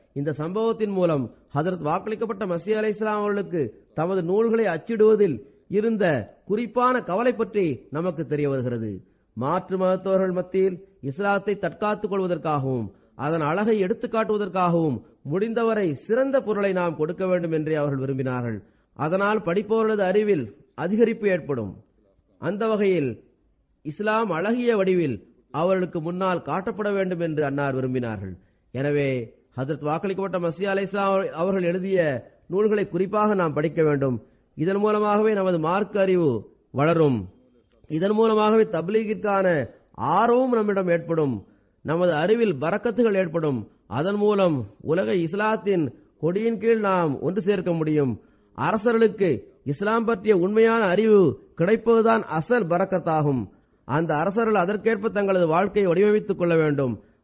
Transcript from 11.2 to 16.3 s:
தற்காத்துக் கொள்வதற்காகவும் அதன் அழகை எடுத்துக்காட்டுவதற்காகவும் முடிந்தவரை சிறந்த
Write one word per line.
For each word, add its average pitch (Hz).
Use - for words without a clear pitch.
தற்காத்துக் 208
கொள்வதற்காகவும் 147
அதன் 156
அழகை 202
எடுத்துக்காட்டுவதற்காகவும் 185
முடிந்தவரை 214
சிறந்த 262